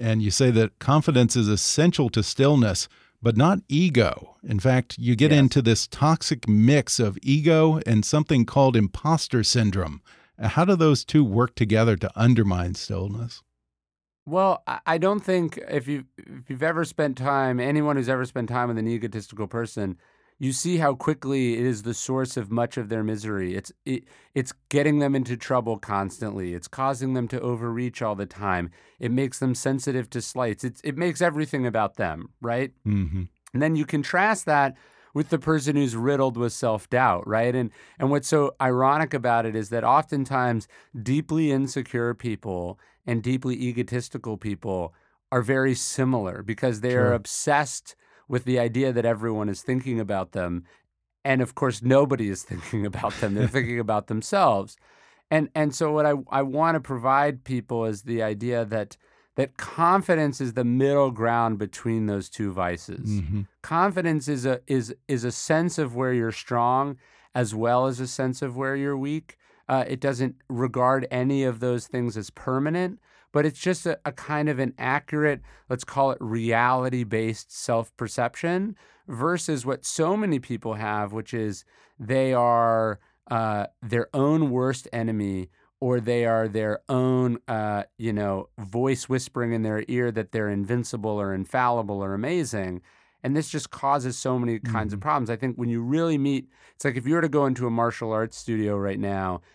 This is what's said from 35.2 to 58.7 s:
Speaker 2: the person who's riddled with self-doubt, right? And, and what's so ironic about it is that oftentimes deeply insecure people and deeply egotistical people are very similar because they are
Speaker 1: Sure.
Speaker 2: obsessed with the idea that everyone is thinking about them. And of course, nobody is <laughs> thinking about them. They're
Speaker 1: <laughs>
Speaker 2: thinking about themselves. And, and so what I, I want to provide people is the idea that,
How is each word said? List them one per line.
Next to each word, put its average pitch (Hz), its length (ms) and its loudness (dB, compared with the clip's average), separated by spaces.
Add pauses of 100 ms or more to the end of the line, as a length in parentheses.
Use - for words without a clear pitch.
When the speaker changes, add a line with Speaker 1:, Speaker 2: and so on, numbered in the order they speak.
Speaker 2:
the 160 100 2
person 151 340 0
who's 135 220 2
riddled 131 400 2
with 120 160 0
self-doubt, 110 760 2
right? 117 300 2
And, 120 140 0 (280)
and 135 120 0
what's 143 180 0
so 147 320 2
ironic 131 540 2
about 117 320 2
it 110 100 -4
is 107 140 -4
that 117 120 -2
oftentimes 127 840 0 (340)
deeply 156 480 0
insecure 127 640 -2
people 95 640 -6 (260)
and 117 180 -2
deeply 127 340 -2
egotistical 120 800 -6
people 95 580 -6 (380)
are 127 100 2
very 131 320 2
similar 123 720 -2
because 110 380 -2
they 123 120 0
are 123 120 4
Speaker 1:
Sure. 123 80 4
Speaker 2:
obsessed - 840 -2 (320)
with 123 160 -2
the 127 140 2
idea 123 340 2
that 117 140 0
everyone 107 420 0
is 98 140 -6
thinking 127 360 -2
about 98 340 -4
them. 87 320 -4 (600)
And 131 160 2
of 123 140 -2
course, 131 260 -2
nobody 127 480 4
is 95 140 -6
<laughs> - 80 -20
thinking 104 340 -6
about 104 300 -4
them. 104 200 -2
They're 110 140 2
Speaker 1:
<laughs> 135 100 -2
Speaker 2:
thinking 120 220 -2
about 107 280 -2
themselves. 113 680 0 (540)
And, 156 240 2
and 151 200 0
so 156 160 0
what 151 140 2
I, 147 80 4 (180)
I 139 120 0
want 151 320 2
to 151 60 0
provide 131 640 0
people 120 420 -2
is 104 160 -4
the 117 200 -2
idea 113 440 -2
that, 104 320 -6 (380)